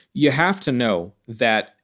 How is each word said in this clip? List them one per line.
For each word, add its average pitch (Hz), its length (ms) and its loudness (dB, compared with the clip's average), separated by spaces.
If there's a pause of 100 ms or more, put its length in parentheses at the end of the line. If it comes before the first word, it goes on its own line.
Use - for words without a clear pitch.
(140)
you 143 160 2
have 175 300 0
to 143 140 -4
know 101 400 -2 (160)
that, 113 540 -2